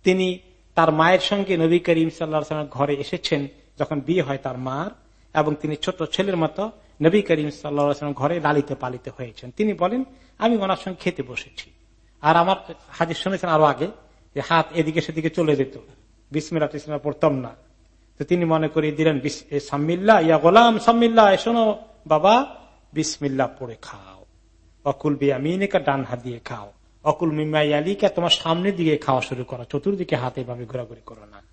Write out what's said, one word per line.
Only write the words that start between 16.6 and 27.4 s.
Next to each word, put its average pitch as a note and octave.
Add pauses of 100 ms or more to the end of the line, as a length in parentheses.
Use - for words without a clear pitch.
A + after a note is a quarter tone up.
টিসমিল্লাহ D3
পড়তাম D3
না। A#2+ (640)
তো D3
তিনি F3
মনে D#3+
করিয়ে D3+
দিলেন, D#3
"বিস-, -
এ C#3+
সাম্মিল্লাহ, E3+
ইয়া D#3+
গোলাম G#3+
সাম্মিল্লাহ, A3+
এ F#3
শোনো A3+ (280)
বাবা, G3+ (380)
বিসমিল্লাহ C#3 (120)
পড়ে A#2+
খাও। F#2+ (600)
অকুল C#3+
বিয়ামিনিকা, D#3+
ডান C#3
হাত B2
দিয়ে A#2+
খাও। G#2 (320)
অকুল D3+
মিম্মা D3+